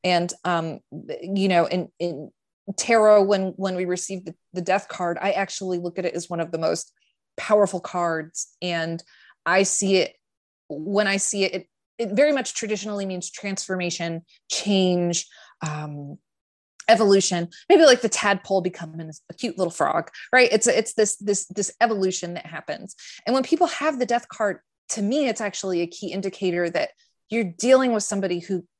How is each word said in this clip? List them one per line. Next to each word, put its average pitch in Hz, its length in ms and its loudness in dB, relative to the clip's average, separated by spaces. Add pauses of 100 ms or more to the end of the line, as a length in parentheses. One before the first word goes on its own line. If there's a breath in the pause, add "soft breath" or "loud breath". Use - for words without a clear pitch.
And, 175 280 0 (120)
um, 165 360 -2 (400)
you 190 280 -2
know, 170 180 4
in, 180 220 -4 (100)
in 156 320 -6 (480)
tarot, 214 460 6
when, 190 320 2
when 190 200 -4
we 185 80 -2
receive 180 400 -6
the, 170 100 -12 (200)
the 180 80 -6
death 185 260 0
card, 175 320 -4
I 190 120 0
actually 185 460 -4
look 175 200 -8
at 180 80 -6
it - 80 -4
as 170 160 -8
one 170 100 -4
of 170 100 -4
the 165 80 -8
most 160 340 -4 (440)
powerful 202 440 2
cards. 165 840 -6
And 170 400 -4 (420 soft breath)
I 190 200 4
see 190 320 0
it, - 180 0 (540)
when 196 380 -2
I 196 120 0
see 196 260 -2
it, 185 100 -2
it, 185 140 -8 (300)
it 214 140 -4
very 294 200 4
much 262 220 -2
traditionally 202 520 -6
means 185 240 -8
transformation, 175 920 -6 (280 soft breath)
change, 180 760 2 (400 loud breath)
um, 151 500 -8 (720)
evolution, 196 600 4 (200 loud breath)
maybe 339 160 8
like 247 180 8
the 233 60 0
tadpole 196 520 0
becoming 165 500 -8 (200)
a - 40 -16
cute 220 220 -6
little 180 140 -2
frog, 160 400 -2 (220 loud breath)
right? 254 200 6
It's, 214 140 2
it's 220 280 2
this, 214 220 2
this, 202 300 -2
this 202 340 -6
evolution 190 540 0
that - 120 -12
happens. - 480 -12 (320 loud breath)
And 240 80 0
when 262 80 2
people 320 260 2
have 285 300 -2
the 240 80 -2
death 240 220 -2
card, - 300 -4 (320)
to 214 120 -4
me, 262 260 0
it's 220 120 -4
actually 190 400 -4
a 175 60 0
key 175 260 -12
indicator 180 580 -2
that 165 200 -4 (400)
you're 226 140 -2
dealing 247 500 4
with 208 80 0
somebody 190 360 -4
who 170 260 -4 (160)